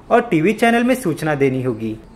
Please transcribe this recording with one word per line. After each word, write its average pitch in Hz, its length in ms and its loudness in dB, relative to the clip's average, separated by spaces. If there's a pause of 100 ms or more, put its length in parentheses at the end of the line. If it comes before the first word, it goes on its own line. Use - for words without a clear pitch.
(100)
और 233 100 4
टीवी 185 320 0
चैनल 233 320 2
में 254 100 2
सूचना 156 400 -4
देनी 131 280 0
होगी। 110 340 -4 (200)